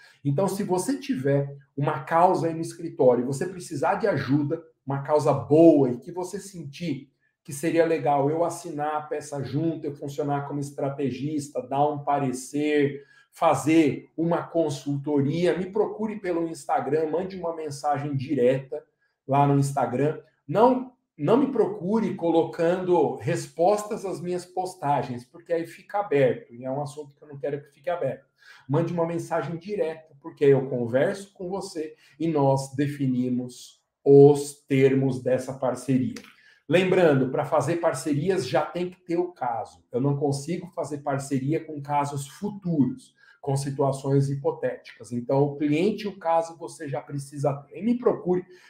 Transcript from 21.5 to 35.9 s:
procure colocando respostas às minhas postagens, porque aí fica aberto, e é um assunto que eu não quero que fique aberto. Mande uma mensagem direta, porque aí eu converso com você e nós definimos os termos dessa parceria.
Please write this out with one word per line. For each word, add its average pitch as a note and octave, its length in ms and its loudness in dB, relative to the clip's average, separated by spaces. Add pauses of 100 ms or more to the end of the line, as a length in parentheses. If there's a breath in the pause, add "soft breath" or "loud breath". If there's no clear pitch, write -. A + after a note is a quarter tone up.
procure F#3+ 640 0
colocando E3+ 1000 2
respostas F#3 880 -2
às E3+ 160 -8
minhas F3 260 -6
postagens, C#3 760 -4
porque - 300 -10
aí E3 120 -2
fica - 340 -8
aberto, C3+ 540 0
e B2 120 -14
é C3 60 -6
um C#3+ 100 -4
assunto C#3+ 340 -12
que - 80 -20
eu D3+ 40 -20
não C#3+ 100 -16
quero C#3+ 240 -6
que - 100 -20
fique - 180 -10
aberto. C3+ 360 -4 (420 loud breath)
Mande E3+ 240 0
uma E3 160 0
mensagem E3 500 -4
direta, F3 600 -6
porque - 240 -6
aí C#3 80 8
eu C3+ 160 4
converso C3+ 640 -2
com F#3 140 -10
você E3 480 -8 (240 soft breath)
e E3 80 -2
nós C#3 480 2
definimos B2+ 1040 -2 (240)
os C#3+ 640 8
termos C3+ 540 2
dessa B2+ 320 -2
parceria. B2 600 -2 (520 loud breath)